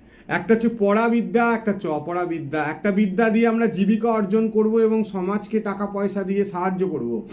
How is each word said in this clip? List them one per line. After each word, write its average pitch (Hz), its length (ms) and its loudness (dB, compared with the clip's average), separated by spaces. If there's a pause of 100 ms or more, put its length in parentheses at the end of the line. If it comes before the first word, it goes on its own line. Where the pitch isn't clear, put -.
(280)
একটা 175 260 0
হচ্ছে 226 140 2 (100)
পড়া 202 300 2
বিদ্যা, 233 460 2
একটা 220 180 -2
হচ্ছে 190 160 -6
অপড়া 156 360 -4
বিদ্যা। 156 400 -4
একটা 156 260 -2
বিদ্যা 202 400 2
দিয়ে 226 180 4
আমরা 226 180 2
জীবিকা 208 440 2
অর্জন 220 380 2
করব 214 300 2
এবং 220 260 2
সমাজকে 202 560 -2
টাকা 202 260 -4
পয়সা 196 360 -2
দিয়ে 196 220 0
সাহায্য 185 440 -2
করব, 120 440 -4